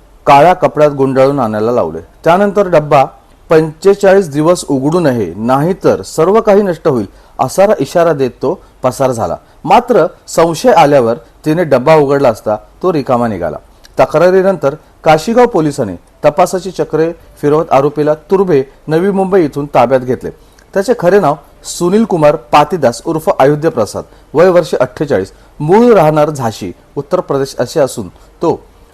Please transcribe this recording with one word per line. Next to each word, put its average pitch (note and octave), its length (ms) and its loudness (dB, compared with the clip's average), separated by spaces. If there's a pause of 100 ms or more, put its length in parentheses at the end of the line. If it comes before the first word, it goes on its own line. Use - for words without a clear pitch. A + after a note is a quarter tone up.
(260)
काळ्या D3+ 280 4
कपड्यात D3 380 0
गुंडाळून C3+ 480 0
आणायला G#2+ 320 -2
लावले. E2 280 -4 (240)
त्यानंतर G3 440 2
डब्बा D3+ 380 2 (440)
पंचेचाळीस F#3 800 2
दिवस D#3 400 -2
उघडू C#3+ 300 -2
नये, A#2+ 380 -2
नाहीतर C3 640 0
सर्व F#3 400 0
काही G#3 200 2
नष्ट F3 260 -4
होईल, A#2+ 180 0 (340)
असा C3 240 0 (160)
इशारा E3 340 0
देत C3+ 180 -4
तो D3+ 280 -6 (240)
पसार C3 280 -2
झाला. F#2 260 -6 (260)
मात्र G3+ 420 2 (220)
संशय E3+ 440 0
आल्यावर C#3+ 440 2 (300)
तिने D#3+ 180 0
डब्बा C#3 320 2
उघडला C#3 340 2
असता G#2+ 260 -2
तो - 380 -6
रिकामा A#2+ 340 -2
निघाला. E2+ 300 -6 (420)
तक्रारीनंतर F3 760 0 (280)
काशीगाव A3+ 420 2
पोलिसांनी D3 500 -2 (300)
तपासाची F3+ 460 -2
चक्रे D#3+ 420 -4 (280)
फिरवत D3+ 300 0
आरोपीला D3+ 420 0
तुर्भे, F3 500 0 (240)
नवी E3+ 240 0
मुंबई F#3+ 340 0
इथून C#3+ 200 -6 (100)
ताब्यात B2+ 240 2
घेतले. B2 300 -6 (440)
त्याचे G3 260 -2
खरे F#3 200 2
नाव D3+ 160 0 (280)
सुनील F#3+ 400 -2
कुमार D#3 320 2
पाटीदास D3 680 0
उर्फ D#3+ 240 -4 (100)
अयोध्या D3 320 2
प्रसाद, G2+ 320 -4 (300)
वय E3+ 160 4
वर्ष E3+ 260 0
अठ्ठेचाळीस, B2+ 560 -4 (280)
मूळ G#3+ 340 4
राहणार D#3 360 2
झाशी, A2+ 420 -8 (240)
उत्तर D3 240 -4
प्रदेश C#3 400 -4
असे B2 200 -4
असून A#2+ 300 -4
तो - 540 -6 (300)